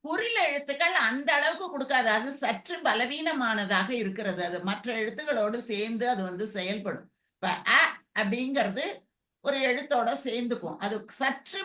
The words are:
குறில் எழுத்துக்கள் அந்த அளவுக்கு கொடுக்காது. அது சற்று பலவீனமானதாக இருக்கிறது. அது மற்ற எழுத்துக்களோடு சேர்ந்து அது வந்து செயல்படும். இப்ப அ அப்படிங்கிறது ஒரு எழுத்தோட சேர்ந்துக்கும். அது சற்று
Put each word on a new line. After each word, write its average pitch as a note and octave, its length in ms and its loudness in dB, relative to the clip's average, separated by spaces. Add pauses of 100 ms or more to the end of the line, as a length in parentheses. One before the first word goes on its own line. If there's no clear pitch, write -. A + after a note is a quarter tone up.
குறில் A4 380 0
எழுத்துக்கள் C#4+ 580 0
அந்த B3+ 320 0
அளவுக்கு D#4+ 360 2
கொடுக்காது. C4 400 2
அது A3 240 2
சற்று A3+ 460 0
பலவீனமானதாக A#3+ 1120 0
இருக்கிறது. G3+ 540 -2
அது F3 200 -2
மற்ற G3+ 300 -4
எழுத்துக்களோடு A3+ 640 -2
சேர்ந்து G#3+ 500 -2
அது G#3 140 0
வந்து F#3 240 -4
செயல்படும். G3 600 -4 (220)
இப்ப - 200 -6 (200)
அ C4+ 120 8 (340)
அப்படிங்கிறது A#3 680 0 (600)
ஒரு C#4 140 2
எழுத்தோட B3+ 560 2
சேர்ந்துக்கும். A#3 640 0
அது G#3 180 -2 (120)
சற்று - 560 0